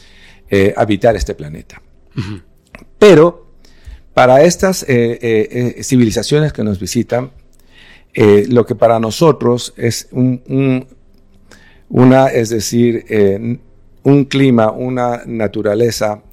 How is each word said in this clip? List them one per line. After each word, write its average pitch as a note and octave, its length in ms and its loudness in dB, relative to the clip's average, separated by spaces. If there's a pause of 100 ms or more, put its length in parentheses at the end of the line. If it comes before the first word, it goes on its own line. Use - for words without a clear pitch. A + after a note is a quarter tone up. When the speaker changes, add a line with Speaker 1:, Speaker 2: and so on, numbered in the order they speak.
(500)
Speaker 1:
eh, G2 260 2
habitar G#2+ 380 0
este G2 200 -8
planeta. D2+ 460 -18 (360)
Speaker 2:
Ujú. F#2+ 240 -10 (580)
Speaker 1:
Pero E3+ 540 4 (600)
para B2+ 300 4
estas, F#3 400 0
eh, A#2+ 400 -2
eh, A#2 560 -2
eh, A2 60 -14
civilizaciones B2+ 680 0
que B2 120 -8
nos G#2 160 -4
visitan, A#2+ 500 -4 (840)
eh, G#2 360 4
lo A#2+ 180 2
que A#2+ 80 -4
para A2+ 240 2
nosotros A#2+ 800 -2
es - 340 -4
un, B2+ 380 -2
un, C3 380 -2 (1000)
una, C3 400 4
es A#2+ 200 -2
decir, A#2 600 -2
eh, G#2+ 500 -2 (460)
un C#3 220 4
clima, B2+ 440 2
una B2+ 540 -6
naturaleza, G#2+ 1000 -4 (100)